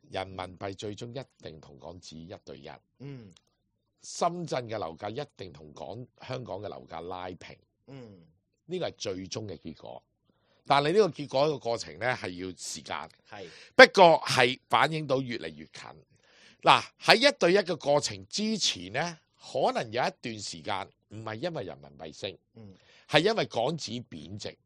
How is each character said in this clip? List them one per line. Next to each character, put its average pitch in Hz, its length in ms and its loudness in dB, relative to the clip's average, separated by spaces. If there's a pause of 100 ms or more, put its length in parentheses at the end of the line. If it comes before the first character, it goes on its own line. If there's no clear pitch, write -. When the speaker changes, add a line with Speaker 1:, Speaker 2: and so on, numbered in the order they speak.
(100)
Speaker 1:
人 95 160 -4
民 95 100 -14 (220)
幣 101 160 -8
最 104 220 -10
終 120 140 -12
一 127 140 -12 (180)
定 80 180 -16
同 73 180 -20
港 85 220 -16
紙 - 160 -18
一 82 180 -14 (100)
對 69 140 -16
一。 69 100 -16 (300)
Speaker 2:
嗯。 127 320 -16 (760)
Speaker 1:
深 175 400 -2
圳 131 220 -4
嘅 110 80 -6
樓 82 200 -6
價 104 120 -8
一 123 260 -8
定 98 160 -14
同 76 220 -20
港-， 95 340 -12 (220)
香 127 160 -8
港 95 160 -8
嘅 104 80 -10
樓 67 180 -12
價 80 140 -10
拉 90 300 -10
平。 80 260 -16 (300)
Speaker 2:
嗯。 117 340 -18 (460)
Speaker 1:
呢 175 120 -6
個 160 80 -2
係 101 120 -6
最 101 160 -4 (140)
終 110 200 -8
嘅 87 100 -10
結 80 180 -12
果。 60 260 -14 (640)
但 143 160 4
係 147 60 2
呢 160 100 2
個 208 100 6
結 143 200 -8
果 139 200 2
嘅 147 100 -2
過 117 200 -2
程 78 200 -12
呢， 107 80 -4 (140)
係 104 80 -6 (160)
要 92 120 -8
時 - 260 -10
間。 80 260 -8 (220)
Speaker 2:
係。 101 160 -14 (280)
Speaker 1:
不 254 200 12
過 170 320 10
係 127 420 4
反 127 240 4
映 156 140 -4
到 135 160 0
越 120 160 -6
嚟 78 100 -10
越 78 160 -14
近。 - 180 -18 (800)
嗱， 123 200 8 (200)
喺 170 140 10
一 269 220 6
對 175 160 6
一 - 40 6
嘅 180 200 0
過 143 220 4
程 98 280 -8
之 214 300 -2
前 92 340 -2
呢， 156 260 -4 (220)
可 170 320 0
能 233 180 -2
有 113 120 0
一 190 80 0 (100)
段 113 180 -8
時 85 220 -10
間 98 260 -4 (220)
唔 104 160 -16
係 110 120 -6
因 165 180 -6
為 135 100 -6
人 76 140 -12
民 69 200 -20
幣 78 200 -14
升， 95 180 -8 (200)
Speaker 2:
嗯。 104 180 -20 (340)
Speaker 1:
係 151 120 6
因 202 140 2
為 170 120 0
港 117 160 -2 (160)
紙 120 260 -8
貶 82 340 -14
值 95 160 -10 (120)